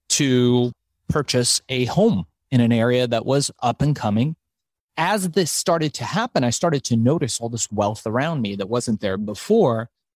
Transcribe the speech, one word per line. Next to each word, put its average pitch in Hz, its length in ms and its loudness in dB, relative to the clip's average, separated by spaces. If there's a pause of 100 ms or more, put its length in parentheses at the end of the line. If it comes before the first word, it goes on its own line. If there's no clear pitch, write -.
to 123 640 2 (380)
purchase 131 600 0
a 127 160 -2
home 160 400 2 (240)
in 127 100 2
an 117 120 4
area 123 340 2
that 117 200 -2
was 139 260 0 (100)
up 120 200 -2
and 143 140 0
coming. 113 400 0 (600)
As 185 360 0
this 175 200 0
started 160 440 0
to 120 100 -8
happen, 180 380 -2
I 120 60 2
started 170 360 0
to 120 100 0
notice 120 440 2
all 117 100 -6
this 117 220 -6
wealth 104 360 -2
around 135 340 -2
me 101 140 -4
that 98 140 -6
wasn't 117 320 -2
there 95 160 -2
before, 113 720 0 (240)